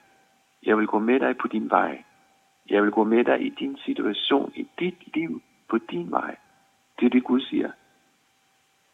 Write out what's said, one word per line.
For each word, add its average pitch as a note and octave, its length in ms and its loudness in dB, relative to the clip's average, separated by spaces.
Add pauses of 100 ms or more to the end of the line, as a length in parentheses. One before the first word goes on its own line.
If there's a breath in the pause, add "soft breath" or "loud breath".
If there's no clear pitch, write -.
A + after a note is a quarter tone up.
(640)
Jeg G#2+ 140 4
vil G#2+ 100 2
gå G#2+ 120 0
med A#2+ 200 4
dig B2+ 180 0
på - 100 -6
din - 220 -2
vej. F#2 340 2 (640)
Jeg G#2 140 4
vil G#2 80 2
gå G#2+ 120 2
med A2+ 200 4
dig C3 220 2
i - 40 -2
din C#3 280 -8
situation, - 800 -2
i - 120 -8 (120)
dit - 360 -6
liv, D#3+ 260 -4 (280)
på - 80 0
din F3 340 -6
vej." - 240 -4 (640)
Det B3 60 2
er B2 40 6
det, B2 140 2
Gud B2+ 180 0
siger. - 300 -4 (1200)